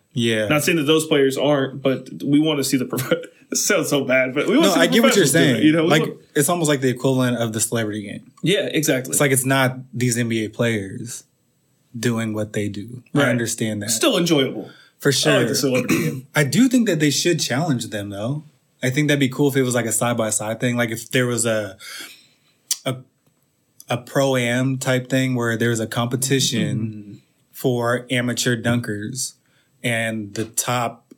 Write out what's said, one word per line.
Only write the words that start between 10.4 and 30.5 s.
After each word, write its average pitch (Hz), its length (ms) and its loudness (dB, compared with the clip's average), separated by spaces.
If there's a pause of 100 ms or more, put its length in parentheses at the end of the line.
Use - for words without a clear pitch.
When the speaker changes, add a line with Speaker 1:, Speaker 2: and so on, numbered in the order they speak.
Speaker 1:
A 104 40 -6
players 113 760 -4 (720)
doing 113 360 -2
what 107 200 -6
they 104 160 -4
do. 110 340 -12 (100)
I 147 60 2
Speaker 2:
Right. 139 100 4
Speaker 1:
understand 113 540 -2
that. 110 80 -4
Speaker 2:
Still 269 260 2
enjoyable. 143 520 0 (300)
Speaker 1:
For 143 100 0
Speaker 2:
I - 20 6
like 131 40 0
Speaker 1:
sure. 143 300 2
Speaker 2:
the - 100 -2
celebrity 127 480 0
game. - 280 -6
Speaker 1:
<clears throat> - 40 -12
I 151 100 2
do 214 240 4
think 240 180 4
that 170 120 0
they 151 100 4
should 170 320 0
challenge 127 460 -2
them, 101 220 -8
though. 113 340 -6 (400)
I 127 60 0
think 147 180 0
that'd 143 120 2
be 131 100 2
cool 147 200 2
if 127 60 0
it 135 80 4
was, 123 120 0
like, 117 100 0
a 113 60 -4
side-by-side 113 680 -2
thing. 123 160 0
Like, 120 140 0
if 117 220 -10
there 127 160 2
was 117 180 -2
a, 107 320 -2 (1080)
a, 127 120 -4 (920)
a 120 80 0
pro-am 131 800 0
type 127 320 0
thing 131 260 0
where 117 220 0
there's 117 220 2
a 107 80 -2
competition 123 920 0
Speaker 2:
Mm. 107 400 -8 (320)
Speaker 1:
for 120 580 -2
amateur 123 460 0
dunkers, 117 800 -4 (480)
and 113 520 -4
the 110 100 -4
top - 720 -4